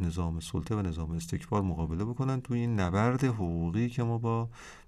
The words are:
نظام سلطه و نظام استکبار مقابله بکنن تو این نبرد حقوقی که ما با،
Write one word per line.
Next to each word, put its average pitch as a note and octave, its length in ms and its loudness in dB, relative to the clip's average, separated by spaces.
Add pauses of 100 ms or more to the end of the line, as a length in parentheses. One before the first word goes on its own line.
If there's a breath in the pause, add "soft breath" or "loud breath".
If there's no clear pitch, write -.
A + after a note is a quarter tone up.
نظام E2 400 0
سلطه E2+ 340 -4
و G#2 80 0
نظام E2 280 -2
استکبار E2+ 520 -2
مقابله E2 420 0
بکنن B2+ 360 0
تو B2+ 140 -2
این A#2+ 260 2
نبرد G#2+ 440 4
حقوقی F#2 640 2
که A#2+ 140 -2
ما A#2 160 2
با، A2+ 300 0 (400 loud breath)